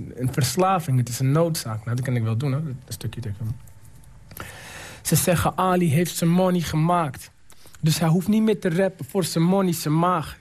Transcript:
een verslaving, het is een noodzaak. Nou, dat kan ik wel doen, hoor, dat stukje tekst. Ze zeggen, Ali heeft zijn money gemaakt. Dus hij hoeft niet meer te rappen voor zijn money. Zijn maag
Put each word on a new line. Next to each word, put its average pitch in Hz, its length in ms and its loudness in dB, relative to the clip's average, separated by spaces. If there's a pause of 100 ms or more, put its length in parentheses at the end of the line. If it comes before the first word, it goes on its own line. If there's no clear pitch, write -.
(140)
een 127 180 -4
verslaving, 170 680 2
het 120 100 0
is 120 100 -8
een 131 140 2
noodzaak. 156 520 0
Nou, 117 120 -4
dat - 80 -4
kan 127 120 -2
ik 117 60 -2
wel 113 140 -2
doen, 135 160 -2
hoor, 143 100 -4 (220)
dat - 100 -14
stukje - 260 -10
tekst. 101 200 -10 (1600)
Ze - 140 0
zeggen, 165 420 2
Ali 180 300 4
heeft 165 280 2
zijn 170 140 2
money 180 300 4
gemaakt. 156 720 0 (500)
Dus 156 180 2
hij 170 100 2
hoeft 175 200 2
niet 214 140 4
meer 220 180 2
te 190 100 0
rappen 180 340 0
voor 190 200 -2
zijn 165 200 0
money. 185 280 4
Zijn 156 260 0
maag 170 420 0